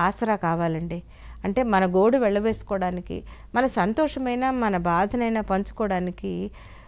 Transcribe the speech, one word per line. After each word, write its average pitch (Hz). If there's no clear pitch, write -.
ఆసరా 214
కావాలండి. 170
అంటే 202
మన 202
గోడు 220
వెళ్ళవేసుకోవడానికి, 202
మన 247
సంతోషమైన 247
మన 202
బాధనైనా 208
పంచుకోవడానికి 190